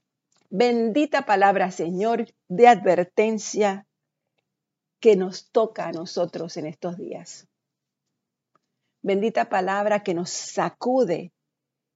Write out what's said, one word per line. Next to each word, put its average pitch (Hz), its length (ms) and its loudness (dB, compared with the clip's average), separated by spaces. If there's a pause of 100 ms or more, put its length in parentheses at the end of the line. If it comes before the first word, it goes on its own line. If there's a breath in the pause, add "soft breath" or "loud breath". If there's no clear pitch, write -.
(520)
Bendita 240 760 0
palabra, 196 460 2
Señor, 202 560 -4 (200)
de 226 200 6
advertencia 202 1200 2 (1120)
que 214 160 6
nos 185 340 -6
toca 220 380 -2
a 165 40 -8
nosotros 175 680 -8
en 156 100 -8
estos 175 300 -10
días. - 500 -16 (1500)
Bendita 214 480 -2
palabra 202 540 -2
que 185 100 -4
nos 170 160 -4
sacude 180 1000 -4 (640)